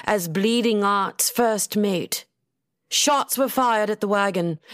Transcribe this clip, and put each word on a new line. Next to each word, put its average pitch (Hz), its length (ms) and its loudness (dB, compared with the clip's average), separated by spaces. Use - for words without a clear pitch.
as 190 240 0
Bleeding 214 540 0
Art's 202 460 -2
first 220 460 0
mate. 202 500 -2
Shots - 480 0
were 262 120 0
fired 226 400 2
at 208 100 -4
the 208 80 -2
wagon, 190 520 0